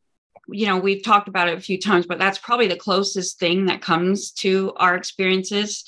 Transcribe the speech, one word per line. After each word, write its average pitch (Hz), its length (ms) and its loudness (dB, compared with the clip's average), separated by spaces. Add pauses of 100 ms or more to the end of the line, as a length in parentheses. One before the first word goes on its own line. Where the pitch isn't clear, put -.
(480)
you 208 180 -2
know, 190 120 2
we've 196 240 0
talked 202 260 2
about 185 200 0
it 165 100 -2
a - 20 -14
few 185 180 -4
times, 185 280 2
but 175 120 -4
that's 190 200 0
probably 240 300 2
the 175 80 -2
closest 190 600 -2
thing 185 280 2
that - 160 -2
comes 180 500 0
to 190 440 0
our 180 200 2
experiences 190 920 -2